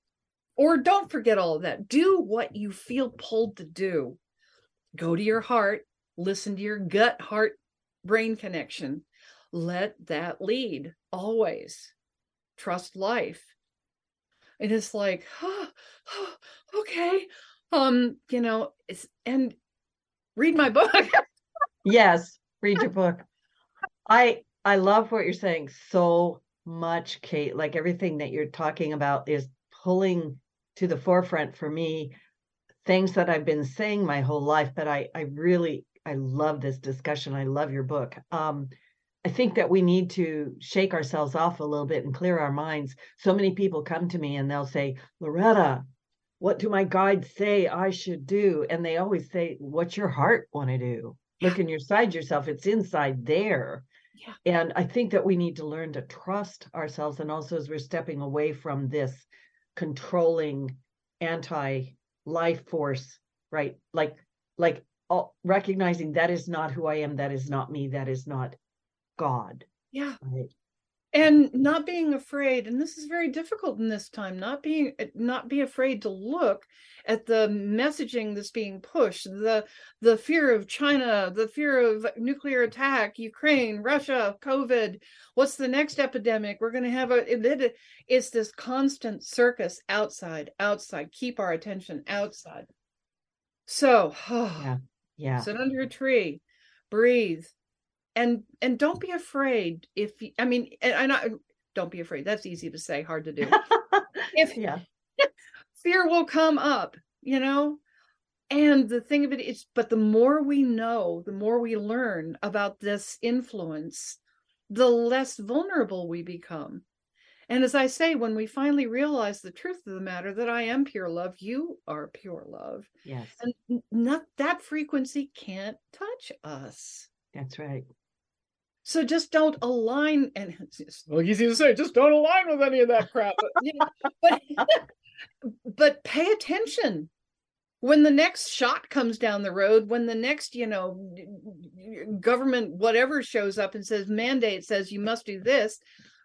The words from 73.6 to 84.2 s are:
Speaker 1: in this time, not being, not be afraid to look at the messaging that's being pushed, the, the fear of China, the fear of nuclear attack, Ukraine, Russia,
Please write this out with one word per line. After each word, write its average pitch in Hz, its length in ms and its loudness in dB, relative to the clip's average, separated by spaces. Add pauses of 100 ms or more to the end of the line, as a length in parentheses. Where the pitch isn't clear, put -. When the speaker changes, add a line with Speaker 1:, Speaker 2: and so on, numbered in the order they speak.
Speaker 1:
in 226 100 0
this 208 180 -6
time, 185 320 -10
not 262 240 -8
being, 302 300 0 (200)
not 240 360 -4
be 277 100 0
afraid 262 440 0
to 214 60 -2
look 214 560 -2 (400)
at 220 200 -2
the 220 240 4
messaging 220 840 -2
that's 202 180 -10
being 196 280 -8
pushed, 214 460 -2
the, 214 400 -2 (340)
the 226 160 6
fear 285 400 2
of 208 140 -4
China, 240 640 2
the 220 140 0
fear 285 320 0
of 220 340 2
nuclear 269 460 -2
attack, 240 580 0
Ukraine, 226 600 0
Russia, 254 600 0